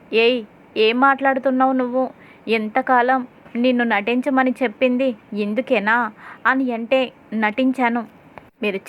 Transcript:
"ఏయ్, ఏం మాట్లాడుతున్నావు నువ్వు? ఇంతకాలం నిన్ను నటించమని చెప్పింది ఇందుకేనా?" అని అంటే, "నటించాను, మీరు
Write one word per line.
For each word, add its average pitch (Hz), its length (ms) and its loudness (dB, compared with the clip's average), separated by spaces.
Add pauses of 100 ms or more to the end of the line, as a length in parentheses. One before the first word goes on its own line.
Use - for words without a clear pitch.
(120)
"ఏయ్, 233 300 2 (360)
ఏం 226 220 2
మాట్లాడుతున్నావు 269 720 2
నువ్వు? 254 340 -2 (420)
ఇంతకాలం 247 800 0 (280)
నిన్ను 240 280 2
నటించమని 247 680 0 (100)
చెప్పింది 254 520 0 (180)
ఇందుకేనా?" 214 640 0 (480)
అని 254 280 0
అంటే, 233 280 0 (320)
"నటించాను, 233 680 0 (580)
మీరు 196 280 -2